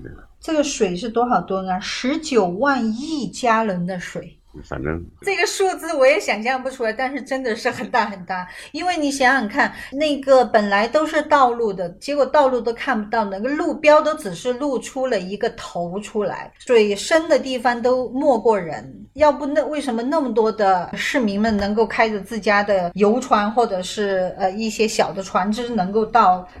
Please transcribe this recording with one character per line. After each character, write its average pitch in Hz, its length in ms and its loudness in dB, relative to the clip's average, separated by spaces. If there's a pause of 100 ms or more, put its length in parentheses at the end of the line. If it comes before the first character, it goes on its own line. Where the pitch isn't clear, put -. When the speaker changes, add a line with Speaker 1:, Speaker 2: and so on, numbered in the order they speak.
Speaker 1:
这 - 60 -14
个。 - 180 -18 (140)
Speaker 2:
这 320 120 -6
个 294 100 2
水 196 320 -2
是 226 140 -8
多 233 180 0
少 208 140 2
吨 190 260 -6
啊？ 185 140 -2
十 269 360 -4
九 233 300 2
万 240 340 0 (160)
亿 285 300 -6
加 226 340 0
仑 180 240 -2
的 185 140 -6
水。 - 380 -14 (240)
Speaker 1:
反 69 180 -8
正 80 220 -4 (180)
Speaker 2:
这 392 140 -4
个 349 100 2
数 - 300 0
字 320 180 -8
我 269 120 4
也 302 140 6
想 214 220 -2
象 254 200 -2
不 262 80 -6
出 254 140 -6
来， 220 100 -2
但 262 180 -4
是 285 100 -6
真 269 220 -6
的 220 120 -2
是 233 140 -4
很 269 200 -6
大 226 160 2
很 196 200 -10
大。 180 220 -6 (240)
因 320 140 -6
为 359 120 0
你 294 140 0
想 269 220 2
想 269 140 0
看， 262 240 0 (200)
那 285 280 -2
个 262 260 6
本 214 240 2
来 202 180 2
都 302 180 2
是 311 180 0
道 277 280 4
路 233 200 0
的， 180 180 -6 (100)
结 285 160 -4
果 277 100 4
道 277 220 4
路 247 120 0
都 226 140 -2
看 233 280 -2
不 208 80 -10
到， 226 160 0
那 196 140 -6
个 233 100 -4
路 311 240 -2
标 302 280 6
都 302 140 -2
只 202 180 -8
是 247 200 -4
露 254 260 -2
出 262 280 -6
了 226 120 0
一 185 180 -6
个 220 140 -2
头 175 480 -8
出 208 240 -6
来， - 360 -8
水 214 360 4
深 330 320 0
的 311 120 4
地 262 180 -4
方 240 240 0
都 254 300 2
没 269 280 4
过 214 200 4
人。 139 540 -10
要 294 180 6
不 277 140 -6
那 294 200 0
为 294 160 -4
什 240 120 -4
么 226 80 -4
那 302 200 0
么 247 120 -2
多 220 180 2
的 190 420 2
市 - 260 -2
民 202 200 0
们 220 180 2
能 202 180 0
够 220 100 4
开 226 240 0
着 214 120 -4
自 214 180 -8
家 202 240 2
的 190 320 0
游 208 240 4
船 220 320 2
或 233 140 4
者 190 160 -4
是， 185 560 -2
呃， 185 140 0
一 220 180 -4
些 220 180 0
小 208 240 0
的 190 100 -6
船 196 300 -2
只 240 180 -4
能 196 220 -2
够 214 140 0
到 185 420 4 (140)